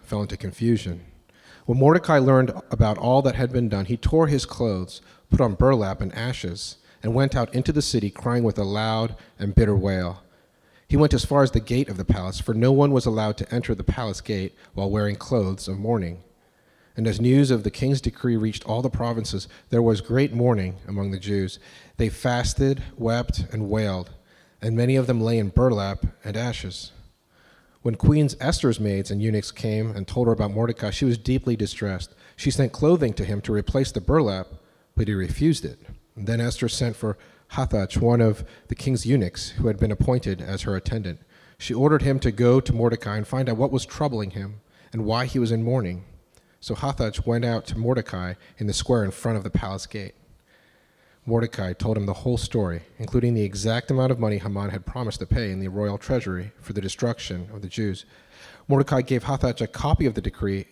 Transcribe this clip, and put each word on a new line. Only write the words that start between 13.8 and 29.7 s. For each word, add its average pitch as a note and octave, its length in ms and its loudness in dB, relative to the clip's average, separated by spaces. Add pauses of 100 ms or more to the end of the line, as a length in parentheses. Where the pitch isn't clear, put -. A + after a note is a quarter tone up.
palace G#2+ 380 -2
gate F#2+ 320 -4 (180)
while G2 180 -4
wearing G#2 260 0
clothes F#2+ 520 -2
of F#2+ 100 -6
mourning. G2 440 -2 (720)
And A2+ 100 -2
as G#2 140 0
news C3 300 6
of A#2 120 2
the G#2 80 -2
king's C3+ 300 0
decree - 380 -2
reached A2 260 -2
all A2 160 -2
the B2+ 80 0
provinces, A2+ 600 -4 (200)
there A#2+ 140 4
was A2+ 180 4
great C3 320 0
mourning A2+ 440 0 (120)
among G2 220 -4
the F#2+ 80 -4
Jews. G2 400 -2 (400)
They A2+ 100 2
fasted, B2+ 760 0 (140)
wept, A#2 560 0
and G#2+ 160 -4
wailed, G2+ 440 -2 (500)
and A2 120 -2
many B2 220 2
of B2+ 100 2
them A#2+ 140 0
lay A2+ 180 2
in G2+ 120 0
burlap G#2 560 2 (180)
and G#2 140 -6
ashes. A#2 540 -8 (880)
When A#2 120 -2
Queen D3 360 6 (100)
Esther's B2+ 400 2
maids G2 300 -2
and G2+ 100 -2
eunuchs G#2+ 300 0
came A2 400 -2